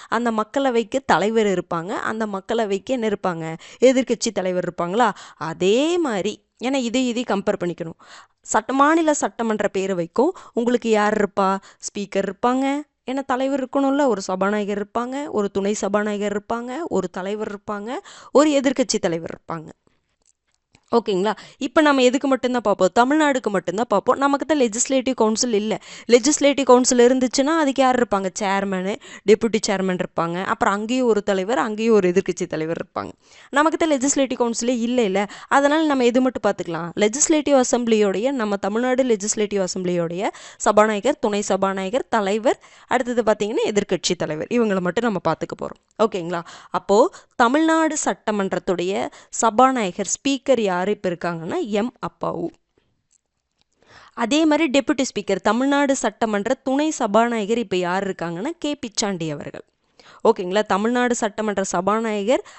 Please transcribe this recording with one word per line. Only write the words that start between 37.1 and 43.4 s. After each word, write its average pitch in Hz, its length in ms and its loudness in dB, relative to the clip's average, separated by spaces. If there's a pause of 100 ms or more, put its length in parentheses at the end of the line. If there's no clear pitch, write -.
அசெம்பிளியோடைய, 226 680 2
நம்ம 214 260 -2
தமிழ்நாடு 240 460 0
லெஜிஸ்லேட்டிவ் 208 600 -2
அசெம்பிளியோடைய 180 640 -4 (280)
சபாநாயகர், 214 600 2
துணை 208 240 0
சபாநாயகர், 190 640 -2
தலைவர், 214 520 0 (260)
அடுத்தது 240 360 0
பார்த்தீங்கன்னா 214 460 0